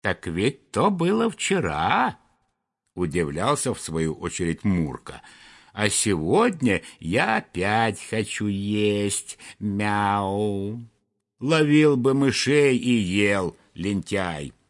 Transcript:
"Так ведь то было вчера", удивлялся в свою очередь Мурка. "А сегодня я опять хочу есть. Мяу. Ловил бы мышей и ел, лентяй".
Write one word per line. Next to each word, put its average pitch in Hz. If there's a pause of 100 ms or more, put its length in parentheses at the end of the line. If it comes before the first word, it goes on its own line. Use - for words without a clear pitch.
"Так 92
ведь 95
то 160
было 202
вчера", 175 (800)
удивлялся 87
в -
свою 80
очередь 85
Мурка. 85 (520)
"А 104
сегодня 110 (180)
я 110
опять 104
хочу 107
есть. 104 (220)
Мяу. 101 (580)
Ловил 151
бы 131
мышей 139
и 123
ел, 101 (180)
лентяй". 90 (160)